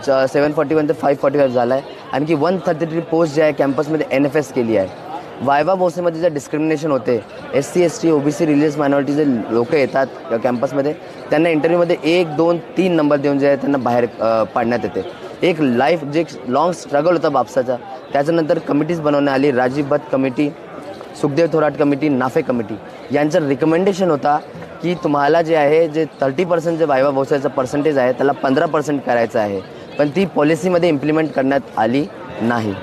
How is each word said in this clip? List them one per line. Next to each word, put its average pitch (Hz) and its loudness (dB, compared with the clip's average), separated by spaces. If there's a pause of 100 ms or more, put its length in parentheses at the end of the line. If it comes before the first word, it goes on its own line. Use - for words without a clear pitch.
च-, 135 2
सेवन 147 2
फॉर्टी 147 0
वन 151 2
ते 160 2
फाईव्ह 143 0
फॉर्टी 143 2
फाईव्ह 135 2
झालं 123 2
आहे. 139 -2 (300)
आणखी 147 0
वन 170 0
थर्टी 165 -2
थ्री 160 -4
पोस्ट 165 0
जे 156 2
आहे 151 4
कॅम्पसमध्ये 147 0
एनएफएस 139 0
केली 113 0
आहे. 92 2 (540)
वायवा 147 2
बोसेमध्ये 175 -2
जे 170 2
डिस्क्रिमिनेशन 156 -2
होते, 123 0 (300)
एससी, 143 0
एसटी, 165 2
ओबीसी, 147 2
रिलीजियस 147 2
मायनॉरिटी 143 0
जे 151 2 (260)
लोकं 117 2
येतात 135 2 (260)
या 113 0
कॅम्पसमध्ये 135 -2 (380)
त्यांना 156 2
इंटरव्ह्यूमध्ये 165 2
एक, 165 2
दोन, 170 2
तीन 175 -2
नंबर 147 2
देऊन 143 0
जे 135 2
आहे 143 4
त्यांना 139 0
बाहेर, 120 2 (140)
अ, 113 2
पाडण्यात 117 0
येते. 101 -8 (140)
एक 165 0
लाईफ 143 2
जे 151 -2 (240)
लाँग 151 2
स्ट्रगल 156 0
होता 156 0
बापसाचा, 127 0 (360)
त्याच्यानंतर 165 2
कमिटीज 156 -2
बनवण्यात 143 2
आली, 139 2
राजीव 127 0
भट 143 0 (120)
कमिटी, 135 0 (680)
सुखदेव 151 2
थोराट 151 2
कमिटी, 143 2
नाफे 127 0
कमिटी 117 -2 (380)
यांचं 147 2
रिकमेंडेशन 170 2
होता 147 2 (440)
की 175 -2
तुम्हाला 151 2
जे 160 2
आहे 156 4
जे 156 0 (160)
थर्टी 135 0
पर्सेंट 165 0
जे 160 4
वायवा 143 2
बोसायचं 135 0
पर्सेंटेज 139 0
आहे 127 4
त्याला 131 2
पंधरा 143 2
पर्सेंट 147 -2
करायचं 120 0
आहे, 101 -2 (380)
पण 147 2
ती 175 0
पॉलिसीमध्ये 165 2
इम्प्लिमेंट 151 0
करण्यात 135 2 (160)
आली 120 0 (360)
नाही. 113 0